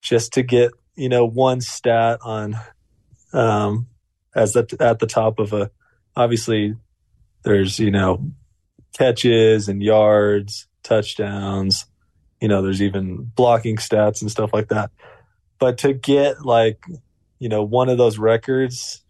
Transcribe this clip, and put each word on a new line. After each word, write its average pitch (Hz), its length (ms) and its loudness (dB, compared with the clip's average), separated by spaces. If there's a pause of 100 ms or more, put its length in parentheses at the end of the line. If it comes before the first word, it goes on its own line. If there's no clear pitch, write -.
just 113 320 -2
to 135 80 2
get, 120 300 2 (240)
you 131 120 -6
know, 123 160 2
one 127 360 0
stat 117 600 0
on, 107 340 -8 (760)
um, 110 540 0 (480)
as 107 220 2
at, 113 240 0
at 117 180 2
the 117 80 -2
top 110 320 0
of 104 140 -2
a, 104 180 -4 (460)
obviously 113 580 0 (720)
there's, 98 340 2
you 107 120 0
know, 95 420 -2 (680)
catches 113 680 4
and 98 140 -4
yards, 104 840 2 (160)
touchdowns, 101 1040 -4 (540)
you 113 80 -2
know, 98 140 2
there's 95 200 -2
even 98 520 -6
blocking 117 420 2
stats 107 460 0
and 104 80 -6
stuff 107 220 -4
like 107 160 -2
that. 107 220 -4 (680)
But 123 200 0
to 139 140 0
get, 139 520 0
like, 117 400 2 (540)
you 123 100 -8
know, 107 140 -2
one 123 260 0
of 127 100 0
those 113 200 2
records 123 920 -2